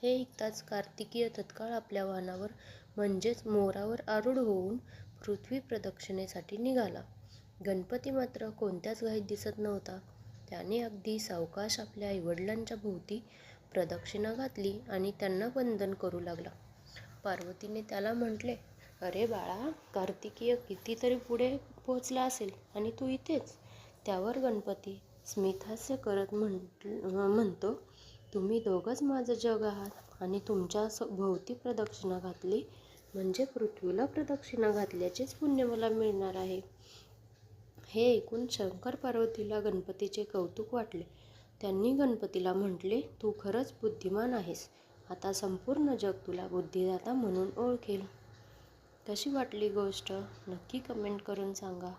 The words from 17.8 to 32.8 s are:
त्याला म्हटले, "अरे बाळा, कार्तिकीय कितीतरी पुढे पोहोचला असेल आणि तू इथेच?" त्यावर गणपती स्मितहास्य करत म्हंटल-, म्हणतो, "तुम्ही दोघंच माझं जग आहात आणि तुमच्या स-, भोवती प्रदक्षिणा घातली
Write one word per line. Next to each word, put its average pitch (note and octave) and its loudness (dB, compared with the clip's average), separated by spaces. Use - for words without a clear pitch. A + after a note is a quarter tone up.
त्याला G#3+ 0
म्हटले, A#3 0
"अरे F#3 2
बाळा, G3+ 0
कार्तिकीय G#3 0
कितीतरी A#3+ 0
पुढे B3 2
पोहोचला B3+ 2
असेल B3+ 0
आणि G#3+ 0
तू C4 -4
इथेच?" C4 0
त्यावर G#3 0
गणपती G3+ -2
स्मितहास्य G#3 0
करत G3 0
म्हंटल-, G#3 -2
म्हणतो, G3+ 4
"तुम्ही G#3 2
दोघंच A3+ 2
माझं C4 2
जग A3+ 2
आहात G3+ -4
आणि F#3+ 2
तुमच्या G#3 2
स-, A3 -4
भोवती G3 0
प्रदक्षिणा G#3+ -2
घातली F#3 0